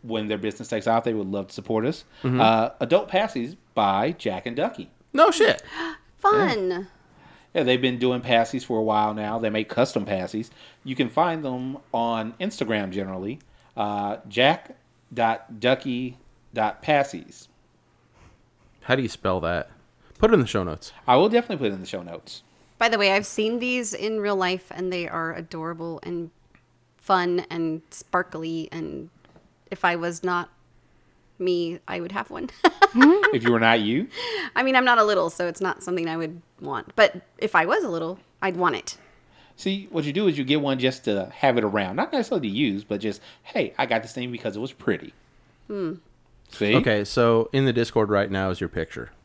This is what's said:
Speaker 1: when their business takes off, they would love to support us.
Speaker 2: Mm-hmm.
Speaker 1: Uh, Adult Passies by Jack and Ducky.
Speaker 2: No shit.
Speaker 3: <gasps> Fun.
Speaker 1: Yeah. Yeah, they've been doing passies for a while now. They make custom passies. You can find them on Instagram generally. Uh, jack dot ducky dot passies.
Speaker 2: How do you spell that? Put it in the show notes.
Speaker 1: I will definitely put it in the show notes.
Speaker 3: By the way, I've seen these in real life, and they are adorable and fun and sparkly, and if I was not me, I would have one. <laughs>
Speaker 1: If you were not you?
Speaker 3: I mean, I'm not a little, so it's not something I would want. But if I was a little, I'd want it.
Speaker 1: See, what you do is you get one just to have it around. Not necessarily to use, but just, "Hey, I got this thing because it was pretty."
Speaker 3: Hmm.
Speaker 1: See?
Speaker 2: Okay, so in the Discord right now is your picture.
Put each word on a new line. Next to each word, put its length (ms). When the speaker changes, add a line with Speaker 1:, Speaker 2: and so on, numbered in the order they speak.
Speaker 1:
when 240
their 120
business 280
takes 220
off, 160
they 100
would 160
love 180
to 60
support 320
us. 180
Speaker 2:
Mm-hmm. 160
Speaker 1:
Uh, 300
Adult 280
Passies 460
by 440
Jack 280
and 100
Ducky. 340
Speaker 2:
No 180
shit. 320
Speaker 3:
<gasps> 280
Fun. 520
Speaker 1:
Yeah. 120
Yeah, 80
they've 180
been 200
doing 200
passies 440
for 140
a 40
while 320
now. 240
They 100
make 200
custom 360
passies. 460
You 120
can 120
find 360
them 340
on 460
Instagram 500
generally. 480
Uh, 400
jack 480
dot 460
ducky 580
dot 300
passies. 640
Speaker 2:
How 140
do 60
you 60
spell 320
that? 300
Put 120
it 40
in 60
the 60
show 180
notes. 280
Speaker 1:
I 100
will 120
definitely 300
put 140
it 20
in 60
the 60
show 160
notes. 400
Speaker 3:
By 120
the 80
way, 140
I've 120
seen 340
these 360
in 260
real 160
life, 340
and 220
they 160
are 260
adorable 680
and 280
fun 540
and 400
sparkly, 840
and 380
if 120
I 140
was 260
not 280
me, 400
I 120
would 120
have 180
one. 240
<laughs> 60
Speaker 1:
If 80
you 100
were 80
not 200
you? 280
Speaker 3:
I 80
mean, 120
I'm 120
not 100
a 80
little, 240
so 200
it's 120
not 220
something 260
I 80
would 240
want. 340
But 180
if 180
I 120
was 180
a 60
little, 280
I'd 160
want 200
it. 200
Speaker 1:
See, 340
what 140
you 100
do 140
is 100
you 60
get 180
one 160
just 260
to 300
have 240
it 60
around. 320
Not 140
necessarily 380
to 80
use, 280
but 160
just, 200
"Hey, 340
I 80
got 160
this 140
thing 180
because 240
it 40
was 120
pretty." 400
Speaker 3:
Hmm. 280
Speaker 1:
See? 240
Speaker 2:
Okay, 280
so 480
in 140
the 60
Discord 360
right 220
now 180
is 120
your 100
picture. 400